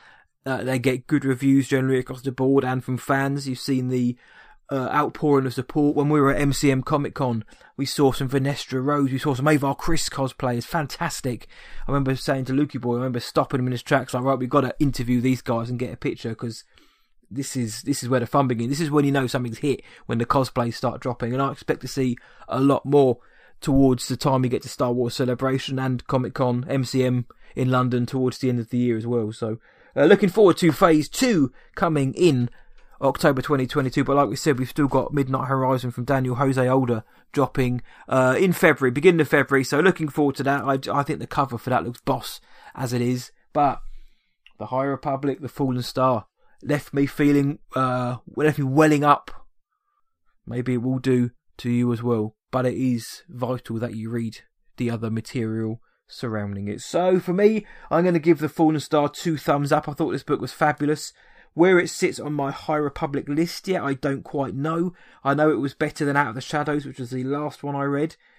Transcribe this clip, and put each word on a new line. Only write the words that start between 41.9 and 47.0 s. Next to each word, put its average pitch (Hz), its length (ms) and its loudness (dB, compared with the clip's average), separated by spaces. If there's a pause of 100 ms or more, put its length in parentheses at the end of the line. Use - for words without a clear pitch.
boss - 380 -6 (360)
as 127 180 -6
it 123 80 0
is, 123 300 -4 (220)
but 143 280 0 (760)
the 107 100 -10
High 127 160 -2
Republic, 139 580 -4
the 131 80 -10
Fallen 127 320 -2
Star, 127 460 0 (340)
left - 320 -4
me 143 120 2